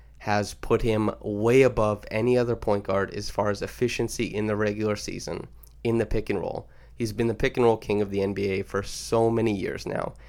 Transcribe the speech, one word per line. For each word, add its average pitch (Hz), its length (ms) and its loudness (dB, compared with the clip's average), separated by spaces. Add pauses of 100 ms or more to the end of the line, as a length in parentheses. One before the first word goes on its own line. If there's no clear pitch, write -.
(180)
has 104 380 -2
put - 260 0
him 107 300 2 (100)
way 110 420 4
above 107 460 2
any 123 280 2
other 120 180 0
point 101 300 -2
guard 98 280 0
as 104 160 -8
far 104 200 0
as 101 120 -2
efficiency 117 640 -2
in 104 220 -2
the 107 80 0
regular 104 400 0
season - 500 -8 (380)
in 117 140 2
the 110 80 2
pick 107 240 0
and 98 100 0
roll. - 300 -6 (260)
He's 110 180 -4
been 117 140 0
the 113 60 0
pick 127 240 0
and 123 80 6
roll 113 120 6
king 104 240 0
of 101 80 0
the 98 120 -2
N 98 120 0
B 101 160 -2
A 95 140 0
for 98 180 -4
so - 480 0
many 113 260 2
years - 300 -6
now, - 280 -4 (160)